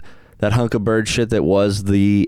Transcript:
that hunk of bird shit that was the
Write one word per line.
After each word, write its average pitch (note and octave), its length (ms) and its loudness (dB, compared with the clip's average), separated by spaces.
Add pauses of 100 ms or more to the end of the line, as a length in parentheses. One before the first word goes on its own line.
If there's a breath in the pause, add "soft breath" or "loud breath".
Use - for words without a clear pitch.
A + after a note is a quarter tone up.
(380 loud breath)
that G#2+ 140 -2
hunk A#2 220 0
of G#2+ 100 -2
bird A2 240 0
shit A#2 220 -2
that G#2+ 120 0
was G2 420 0
the G2+ 440 2